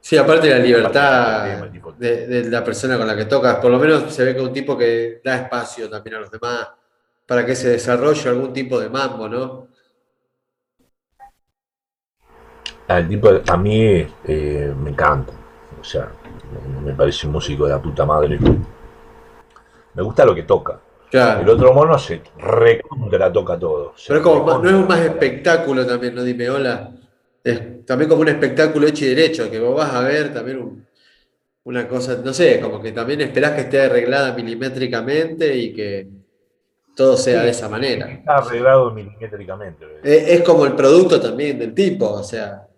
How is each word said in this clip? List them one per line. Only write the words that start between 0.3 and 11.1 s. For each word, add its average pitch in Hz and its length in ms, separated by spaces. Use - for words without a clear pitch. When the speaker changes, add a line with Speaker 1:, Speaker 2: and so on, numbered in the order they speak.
Speaker 1:
de 151 40
la 127 80
Speaker 2:
Aparte 123 120
del 117 80
Speaker 1:
libertad 113 760
Speaker 2:
tema, - 160
tipo - 220
Speaker 1:
de, 120 340
de 120 240
la 117 120
persona 123 320
con 120 120
la 104 100
que 107 80
tocas, 123 300
por 123 160
lo 127 80
menos 151 340
se 127 100
ve 131 120
que 131 40
es 131 60
un 127 80
tipo 135 240
que 117 480
da 131 100
espacio 120 540
también 110 280
a - 20
los 101 100
demás 117 400
para 123 180
que 123 120
se 123 140
desarrolle 127 600
algún 127 240
tipo 127 260
de 107 80
mambo, 113 400
¿no? 127 400